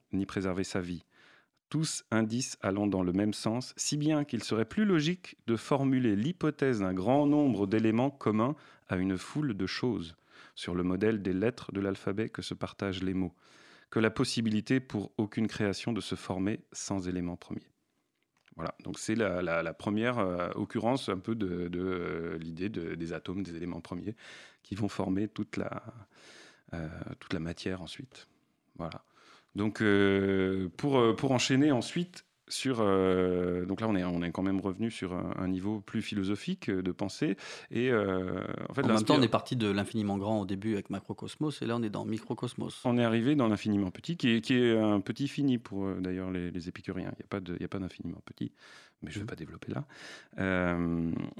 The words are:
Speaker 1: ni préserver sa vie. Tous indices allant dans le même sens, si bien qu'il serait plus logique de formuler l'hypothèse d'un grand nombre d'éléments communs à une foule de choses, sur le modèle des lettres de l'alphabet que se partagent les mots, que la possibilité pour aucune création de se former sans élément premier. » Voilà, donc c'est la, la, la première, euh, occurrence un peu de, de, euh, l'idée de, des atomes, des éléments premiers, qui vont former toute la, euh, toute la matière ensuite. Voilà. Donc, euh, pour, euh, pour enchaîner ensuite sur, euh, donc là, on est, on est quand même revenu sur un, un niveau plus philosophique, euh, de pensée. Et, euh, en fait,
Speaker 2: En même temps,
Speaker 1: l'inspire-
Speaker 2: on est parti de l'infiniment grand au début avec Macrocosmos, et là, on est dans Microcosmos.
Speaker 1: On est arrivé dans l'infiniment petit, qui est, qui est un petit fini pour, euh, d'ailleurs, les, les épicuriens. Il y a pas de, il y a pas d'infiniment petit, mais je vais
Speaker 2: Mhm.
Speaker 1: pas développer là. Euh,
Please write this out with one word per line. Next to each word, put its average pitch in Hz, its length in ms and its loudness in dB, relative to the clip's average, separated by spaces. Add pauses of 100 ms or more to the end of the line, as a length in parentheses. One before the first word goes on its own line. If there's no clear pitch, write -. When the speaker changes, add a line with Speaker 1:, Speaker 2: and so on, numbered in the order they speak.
(120)
Speaker 1:
ni 95 140 0
préserver 95 360 -2
sa 92 180 -4
vie. 87 220 -6 (680)
Tous - 420 -2
indices 113 480 0
allant 104 260 0
dans 95 160 2
le 90 100 2
même 104 200 2
sens, 113 440 -4
si - 200 -2
bien 151 260 2
qu'il 120 220 -4
serait 110 220 0
plus - 180 0
logique 180 520 2 (120)
de 117 80 4
formuler 131 580 2
l'hypothèse 135 680 0
d'un 92 140 0
grand 123 320 4
nombre 143 400 4
d'éléments 110 440 4
communs 113 440 0 (320)
à 98 100 -2
une 95 220 2
foule 147 360 -4
de 95 120 -2
choses, 90 480 -2 (400)
sur 87 220 -4
le 87 80 0
modèle 98 360 2
des 95 120 0
lettres 104 400 -2
de 98 80 -2
l'alphabet 98 480 -2
que - 140 -10
se - 120 -8
partagent 92 480 -6
les 95 120 0
mots, 92 200 -2 (560)
que - 80 -2
la 110 120 6
possibilité 113 680 0
pour 110 380 -4
aucune 110 320 0
création 104 440 -2
de 101 80 -2
se - 140 -6
former 95 460 -2 (100)
sans 95 380 -4
élément 87 260 -2
premier. » - 320 -10 (880)
Voilà, 80 160 -6 (120)
donc - 160 -8
c'est 110 160 0
la, 92 260 2
la, 82 220 0
la 82 100 -4
première, 113 460 0
euh, 90 340 0
occurrence 113 540 -2
un 95 100 -2
peu 113 160 -4
de, 90 320 -2
de, 87 140 -4
euh, 85 580 -4
l'idée 82 300 -6
de, 85 260 -6
des 82 180 -6
atomes, 87 300 -6
des 85 140 -10
éléments 87 240 -6
premiers, 90 340 -8 (480)
qui - 140 -8
vont 104 100 0
former 98 400 0
toute - 300 -8
la, - 260 -6 (920)
euh, 82 140 -6 (320)
toute - 140 -12
la 90 80 -2
matière 87 420 -6
ensuite. - 460 -14 (500)
Voilà. 82 240 -8 (540)
Donc, 104 260 -2
euh, 98 920 4
pour, 139 220 2
euh, 113 180 6
pour 135 160 2
enchaîner 135 400 4
ensuite 151 540 -2 (200)
sur, 127 340 -2
euh, 92 840 4
donc 92 160 -2
là, 113 80 2
on 104 80 2
est, 90 80 2
on 87 180 0
est 87 80 0
quand 92 120 -2
même 98 180 2
revenu 98 300 -2
sur 90 240 -4
un, 90 240 -4
un 92 100 -2
niveau 95 320 -2
plus 110 220 -4
philosophique, 101 640 -4
euh, 95 140 0
de 92 100 0
pensée. 151 460 -2 (320)
Et, 120 200 0
euh, 95 520 2 (260)
en - 60 -12
fait, 139 80 0
Speaker 2:
En 139 60 4
même 110 80 6
temps, 110 180 4
Speaker 1:
l'inspire- - 40 -
Speaker 2:
on 135 40 6
est 117 60 6
parti - 280 0
de 110 140 2
l'infiniment 101 480 0
grand 104 240 0
au - 20 -4
début 101 300 -2
avec 98 160 -4
Macrocosmos, 104 720 -6
et 127 40 -2
là, 117 100 0
on 120 60 -2
est 110 60 0
dans 101 160 -4
Microcosmos. 110 800 -6
Speaker 1:
On 120 140 4
est 120 60 6
arrivé 117 300 4
dans 131 140 4
l'infiniment 101 420 2
petit, - 280 -6
qui 131 100 2
est, 113 140 4
qui 131 140 2
est 120 220 6
un 107 220 4
petit 117 260 -2
fini 139 300 2
pour, 98 300 -6
euh, 95 140 -2
d'ailleurs, 92 300 -2
les, 87 200 -2
les 87 180 -8
épicuriens. 92 500 -6
Il - 40 -12
y - 20 -20
a - 40 -20
pas 101 120 -4
de, 87 140 -6
il - 80 -6
y - 20 -4
a 87 40 -4
pas 98 100 -6
d'infiniment 87 480 -8
petit, - 260 -8 (500)
mais - 80 -10
je - 60 -10
vais 104 60 -6
Speaker 2:
Mhm. 107 40 -8
Speaker 1:
pas 113 100 -10
développer - 360 -12
là. - 120 -4 (540)
Euh, 87 720 2 (300)